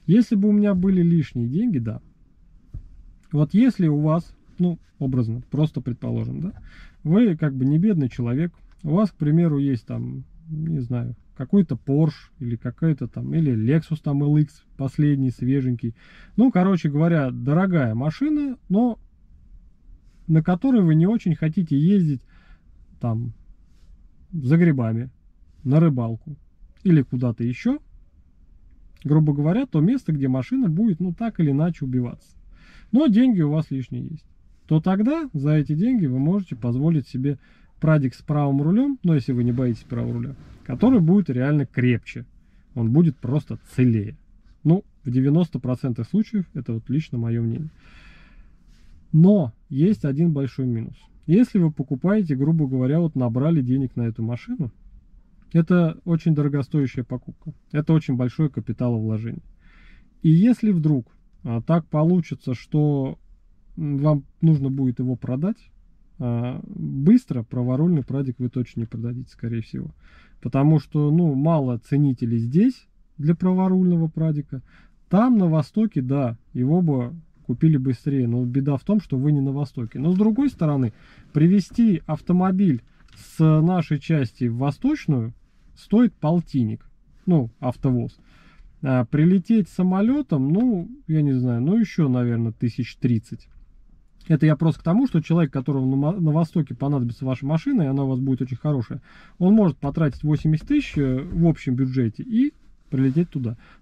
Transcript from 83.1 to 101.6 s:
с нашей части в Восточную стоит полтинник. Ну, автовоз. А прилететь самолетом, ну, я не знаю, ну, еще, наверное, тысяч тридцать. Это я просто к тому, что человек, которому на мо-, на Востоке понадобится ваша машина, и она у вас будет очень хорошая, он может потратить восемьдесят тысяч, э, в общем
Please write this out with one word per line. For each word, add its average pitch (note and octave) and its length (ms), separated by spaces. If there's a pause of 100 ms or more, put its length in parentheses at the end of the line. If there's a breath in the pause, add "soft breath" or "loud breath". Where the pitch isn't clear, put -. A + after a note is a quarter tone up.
с - 240
нашей D#3 580
части C#3+ 460
в A#2 120
Восточную C#3 760 (420)
стоит A3 400
полтинник. D3 720 (380)
Ну, D3 240 (100)
автовоз. B2 580 (640 soft breath)
А B2+ 220
прилететь F3+ 640
самолетом, F#3 840
ну, G#3 360 (180)
я D#3 160
не C#3+ 100
знаю, B2 280
ну, D#3+ 160
еще, F#3 320
наверное, A#2+ 440
тысяч - 440
тридцать. - 520 (800)
Это D#3 200
я D3+ 100
просто E3 240
к - 40
тому, G#3+ 220
что E3+ 140
человек, E3 320
которому C3+ 380
на C3+ 60
мо-, D#3 240
на D#3+ 100
Востоке D#3 440
понадобится C3 520
ваша C3 180
машина, E3 380
и C#3+ 40
она C#3 180
у C3+ 40
вас C3 120
будет C3 220
очень B2+ 140
хорошая, C#3+ 460 (360 soft breath)
он F#3 160
может G3+ 220
потратить C#3+ 460
восемьдесят D#3 460
тысяч, C#4+ 280
э, C3+ 260
в E3 240
общем C#3 280